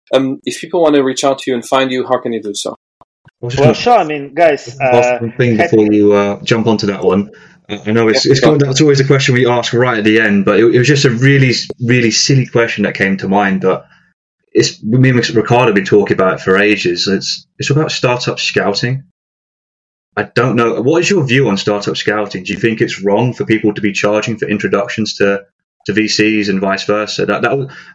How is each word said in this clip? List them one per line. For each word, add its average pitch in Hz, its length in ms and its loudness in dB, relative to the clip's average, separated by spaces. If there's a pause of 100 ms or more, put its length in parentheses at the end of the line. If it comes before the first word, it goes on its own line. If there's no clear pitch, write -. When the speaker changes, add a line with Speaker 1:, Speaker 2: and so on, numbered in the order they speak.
(120)
Speaker 1:
um, 135 320 0
if - 160 -8
people 170 220 -2
want 151 140 4
to 139 80 4
reach 131 200 -4
out 139 140 0
to - 120 -6
you 127 40 -2
and 117 100 -6
find 131 280 -2
you, 127 140 -4
how 123 140 0
can 120 120 -6
they 113 80 -6
do 101 140 -8
so? - 200 -8 (260)
Speaker 2:
I - 40 -20 (360)
was 120 140 -6
just 135 60 0
Speaker 3:
Well, 131 120 6
Speaker 2:
gonna - 100 -6
Speaker 3:
sure. 240 160 4
I 180 60 2
mean, 143 300 -8
guys, 143 460 0
Speaker 2:
ask 123 340 2
Speaker 3:
uh, 120 60 -2
Speaker 2:
one 117 160 -6
thing 120 200 2
Speaker 3:
happy - 200 2
Speaker 2:
before 107 160 4
you, 104 200 4
uh, 101 300 0
jump 113 240 0
onto 107 220 0
that 92 160 -4
one. 95 260 0 (380)
Uh, 101 180 -8
I 107 60 -2
know 113 160 2
it's, - 180 0
Speaker 1:
Yeah, - 60 4
Speaker 2:
it's 135 80 2
Speaker 1:
go - 120 4
on. 147 60 2
Speaker 2:
going, 139 100 2
that's 135 120 -2
always 143 200 4
a 135 60 0
question 135 280 2
we 123 120 2
ask 120 260 -2
right 123 260 0
at 104 60 -2
the 110 160 4
end, 101 240 2
but 101 140 4
it, 117 160 4
it 123 40 4
was 123 100 2
just 143 160 2
a 131 60 2
really, 131 420 2 (280)
really 120 300 2
silly 131 360 2
question 113 380 -2
that - 100 -2
came 95 240 -2
to 95 100 -6
mind, 95 340 0
but 92 240 -2 (680)
it's, - 300 0
me 127 280 2
and 120 200 0
Ricardo 120 360 2
have 107 80 2
been 98 100 0
talking 101 300 2
about 95 200 0
it - 60 -8
for 95 180 2
ages. 95 480 0
It's, - 400 -4 (120)
it's - 120 -4
about 151 220 0
startup 123 480 -4
scouting. 110 640 -2 (1120)
I 107 80 -2
don't 120 320 0
know. 117 260 0
What 156 180 2
is 185 80 -2
your 190 160 0
view 127 240 2
on 98 80 0
startup 101 400 -4
scouting? 101 480 -6
Do 107 80 -8
you 87 60 -6
think 113 220 -2
it's 104 200 -4
wrong 104 320 0
for 113 120 -6
people 107 280 0
to 101 80 -10
be 101 120 -2
charging 107 440 -2
for - 120 -6
introductions 101 720 -2
to, 98 260 0 (420)
to 104 60 -4
V 107 160 0
Cs 107 400 0
and 95 120 -2
vice 98 240 -4
versa? 104 420 -4
That, 101 160 -4
that, 135 340 -4 (180)